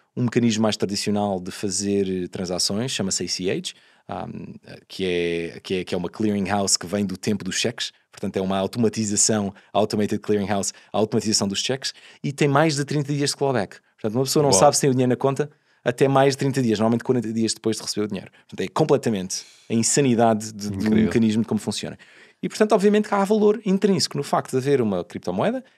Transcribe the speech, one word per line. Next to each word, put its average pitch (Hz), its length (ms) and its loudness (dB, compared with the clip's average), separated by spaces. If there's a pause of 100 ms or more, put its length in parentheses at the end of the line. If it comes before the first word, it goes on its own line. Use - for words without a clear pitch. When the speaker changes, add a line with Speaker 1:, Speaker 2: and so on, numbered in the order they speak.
(180)
Speaker 1:
um 123 60 -2
mecanismo 117 400 2
mais 107 120 2
tradicional 104 640 -2
de 90 120 -8
fazer, 98 720 -2
eh, 87 40 -6
transações 101 680 -4
chama-se 190 300 -4
A 180 40 -6
C 185 240 -4
H, 185 220 -6 (340)
um, 87 460 -10 (340)
que - 180 -6
é, 85 540 -2
que - 160 -6
é, 90 80 -4
que - 100 -6
é 95 40 -2
uma 87 120 -4
clearinghouse 101 680 0
que 92 80 -10
vem 104 180 -2
do 92 100 -6
tempo 101 280 -4
dos 92 140 -6
cheques. - 340 -4 (200)
Portanto, - 260 -8
é 95 40 0
uma 95 160 0
automatização, 104 960 0 (200)
automated 104 480 0
clearinghouse, 101 500 0 (220)
a 92 40 0
automatização 104 520 0
dos 98 100 -4
cheques, - 340 -4 (300)
e 147 80 -2
tem 147 160 2
mais 143 300 4
de 143 80 -2
trinta 143 260 -2
dias 143 200 0
de - 40 -8
clawback. 127 400 -2 (240)
Portanto, 107 160 -4
uma 131 80 2
pessoa 135 180 2
não 139 100 4
Speaker 2:
Uau. 101 60 4
Speaker 1:
sabe 143 180 8
se - 60 0
tem 147 80 4
o 131 40 4
dinheiro 127 160 2
na 123 80 2
conta 135 340 -2 (320)
até 131 240 2
mais 135 260 4
de 139 40 -6
trinta 135 240 0
dias, 110 180 2
normalmente 113 240 2
quarenta 113 300 0
dias 110 200 0
depois 110 220 -2
de - 80 -10
receber - 220 -4
o - 20 -6
dinheiro. 95 240 -10 (160)
Portanto, 104 140 -10
é 95 80 -2
completamente 120 720 0 (260)
a 113 40 -2
insanidade 113 800 2
de, 104 160 -8
do 101 60 -6
Speaker 2:
Incrível. 107 280 2
Speaker 1:
mecanismo 110 380 2
de 104 80 -2
como 107 100 -2
funciona. - 380 -6 (440)
E, 185 60 -4
portanto, 214 240 0
obviamente 208 380 4
que - 40 -2
há 196 120 2
valor 214 400 2
intrínseco 190 500 2
no 143 80 -4
facto - 280 -2
de 131 60 0
haver 131 240 2
uma 95 220 0
criptomoeda 139 580 -4 (160)